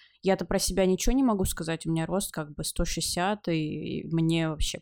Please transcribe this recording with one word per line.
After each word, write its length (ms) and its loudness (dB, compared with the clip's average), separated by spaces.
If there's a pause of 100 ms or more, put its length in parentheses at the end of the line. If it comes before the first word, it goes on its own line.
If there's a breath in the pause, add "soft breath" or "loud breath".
(220 soft breath)
Я-то 240 2
про 120 0
себя 280 2
ничего 280 4
не 80 4
могу 220 2
сказать, 420 -4
у 40 0
меня 160 0
рост 260 -2
как 220 -6
бы 100 -8
сто 200 -2
шестьдесят, 640 -2
и, 520 -2
и 140 -6
мне 340 2
вообще 340 -2